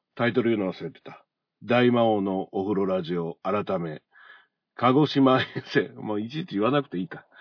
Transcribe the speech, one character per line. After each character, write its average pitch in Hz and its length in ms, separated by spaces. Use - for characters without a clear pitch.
タ 120 120
イ 120 60
ト 127 80
ル 113 140
言 104 40
う 98 60
の 90 80
忘 - 100
れ 80 80
て - 100
た。 - 240
大 120 280
魔 120 140
王 107 160
の 95 300
お 95 120
風 98 120
呂 98 100
ラ 92 160
ジ 85 160
オ 82 260
改 95 360
め、 80 220
鹿 127 180
児 143 140
島 131 340
遠 - 40
征。 - 280
も 107 200
う 104 60
い 113 80
ち 151 120
い 185 40
ち 101 100
言 101 80
わ 120 80
な 143 120
く - 60
て 90 80
い 92 60
い 85 40
か。 - 180